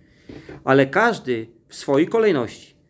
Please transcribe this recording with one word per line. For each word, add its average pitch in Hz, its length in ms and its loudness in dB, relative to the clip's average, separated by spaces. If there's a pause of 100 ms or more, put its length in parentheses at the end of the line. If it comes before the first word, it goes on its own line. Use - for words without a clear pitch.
(640)
Ale 135 220 4
każdy 139 600 -2 (220)
w - 60 -20
swojej 143 340 0
kolejności. 180 680 0 (140)